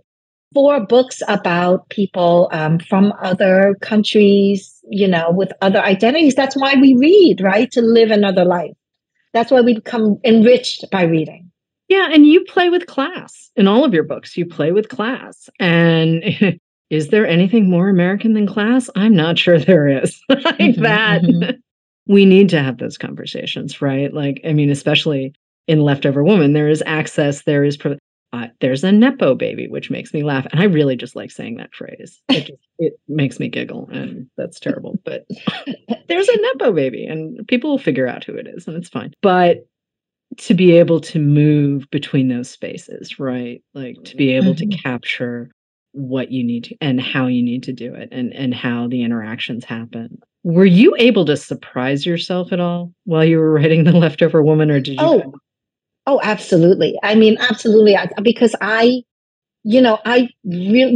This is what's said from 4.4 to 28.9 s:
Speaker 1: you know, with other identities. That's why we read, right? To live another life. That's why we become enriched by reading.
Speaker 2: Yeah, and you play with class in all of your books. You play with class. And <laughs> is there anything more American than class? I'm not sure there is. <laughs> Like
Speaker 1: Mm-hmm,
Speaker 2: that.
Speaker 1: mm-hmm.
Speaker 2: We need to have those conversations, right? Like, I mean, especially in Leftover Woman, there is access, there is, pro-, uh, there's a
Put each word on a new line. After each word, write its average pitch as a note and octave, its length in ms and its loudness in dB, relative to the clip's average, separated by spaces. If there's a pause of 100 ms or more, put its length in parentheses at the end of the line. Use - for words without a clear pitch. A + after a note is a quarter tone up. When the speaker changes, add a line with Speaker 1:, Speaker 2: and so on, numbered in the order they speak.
Speaker 1:
you G3+ 180 -2
know, E3+ 240 0
with F#3 200 -2 (100)
other G3 180 2
identities. A#3+ 560 2
That's C4+ 220 -2
why C4+ 180 0
we C4+ 240 6
read, D#4+ 400 6
right? G3+ 320 0
To B3 100 0
live A3+ 300 4
another G3 320 2
life. F3 300 -2 (600)
That's A#3 180 -2
why B3+ 100 6
we A#3+ 140 2
become A3 500 -2
enriched A3+ 680 2
by F#3+ 120 0
reading. E3 460 -4 (380)
Speaker 2:
Yeah, F#4 240 2
and D4+ 140 8
you E4+ 200 6
play F4+ 240 0
with F4 180 -2
class - 680 -10
in G3 120 4
all A3+ 180 4
of A3+ 80 0
your D#3 100 0
books. - 340 -12
You E3+ 80 -4
play D#3+ 280 -4
with G#3 160 -2
class. - 600 -10 (100)
And E3 640 2 (500)
<laughs> - 160 -20
is D#3 200 -4
there G#3+ 180 2
anything F#3 420 2
more F3+ 200 2
American G3 440 0
than G#3+ 140 0
class? A3+ 480 -2
I'm G#3 200 2
not D#3+ 220 0
sure F3 220 4
there D3 280 2
is. C#3 380 -2
<laughs> - 40 -2
Like C4+ 280 -2
Speaker 1:
Mm-hmm, A#3 260 2
Speaker 2:
that. G#3+ 380 0
Speaker 1:
mm-hmm. F3 300 0 (560)
Speaker 2:
We G3 180 6
need F#3+ 240 6
to D#3+ 120 0
have C3 180 -4
those - 180 -12
conversations, - 840 -12
right? C#3 320 -4
Like, C#3+ 320 -6
I D#3+ 80 -4
mean, D3 160 2
especially C#3 640 -2 (340)
in D#3 140 2
Leftover C#3+ 420 0
Woman, E3 300 2
there D3+ 140 0
is D3+ 180 0
access, D3+ 580 -4
there C#3+ 200 0
is, C#3+ 140 -2
pro-, C#3+ 180 -6 (380)
uh, A#2 140 -10 (120)
there's C3 240 -2
a F#3+ 80 0